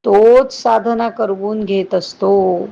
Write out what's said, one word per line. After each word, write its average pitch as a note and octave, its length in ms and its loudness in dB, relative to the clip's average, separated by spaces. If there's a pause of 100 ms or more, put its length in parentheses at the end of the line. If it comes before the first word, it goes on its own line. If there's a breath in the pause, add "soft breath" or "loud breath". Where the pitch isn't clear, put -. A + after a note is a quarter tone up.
तोच A#3+ 560 4
साधना A3+ 480 -2
करवून G#3+ 540 -6
घेत F#3+ 300 -4
असतो. F#3 640 -2 (120)